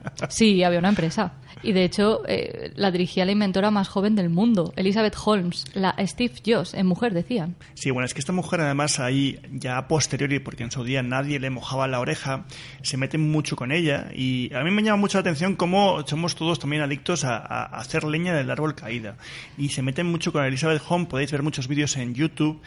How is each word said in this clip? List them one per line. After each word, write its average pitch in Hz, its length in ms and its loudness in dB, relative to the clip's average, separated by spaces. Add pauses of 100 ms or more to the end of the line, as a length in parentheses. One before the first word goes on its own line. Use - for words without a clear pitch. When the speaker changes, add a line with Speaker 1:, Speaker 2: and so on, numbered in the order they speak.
(300)
Speaker 1:
Sí, 202 340 6
había 175 160 4
una 180 100 4
empresa. 196 440 0 (280)
Y 220 120 -2
de 185 120 4
hecho, 208 420 2
eh, - 480 -4
la 196 160 2
dirigía 180 340 2
la 190 60 2
inventora 202 400 2
más 202 160 2
joven 208 280 2
del 180 140 2
mundo, 180 460 4
Elizabeth 208 480 2
Holmes, 190 500 0
la 190 220 0 (100)
Steve 240 280 -2 (120)
Jobs 202 280 2
en 190 140 0
mujer, 185 260 2
decían. 175 420 -2 (180)
Speaker 2:
Sí, - 180 -4
bueno, 127 140 0
es 123 80 -6
que 143 60 -8
esta 180 140 -4
mujer, 180 280 0
además, 143 380 0
ahí 135 400 0 (120)
ya 127 260 -4
a 135 100 -4
posteriori, 139 520 0
porque - 240 -10
en 117 80 -6
su 127 120 -6
día 131 200 0
nadie 135 360 -2
le 131 100 -4
mojaba 131 380 -2
la 127 120 0
oreja, 139 460 -4 (360)
se - 160 -4
meten 151 320 0
mucho 151 260 0
con 123 160 -4
ella. 156 420 0
Y 127 400 -2
a 127 100 -2
mí 175 80 0
me 214 120 2
llama 214 140 4
mucho 202 200 2
la 190 40 2
atención 175 340 0
cómo 180 500 2
somos 165 300 -2
todos 165 240 0
también 147 220 -2
adictos 147 420 -2
a, 120 140 0
a, 117 260 -6
a - 160 -10
hacer 156 240 -4
leña 165 300 0
del 131 180 0
árbol 147 240 -2
caída. 113 420 -8 (400)
Y 143 120 -2
se 131 120 -4
meten 135 260 -2
mucho 170 260 0
con 147 100 2
Elizabeth 143 440 2
Holmes. 175 200 2
Podéis 139 240 -2
ver 139 120 -2
muchos 143 240 -2
vídeos 143 300 0
en 123 160 -4
YouTube 156 540 0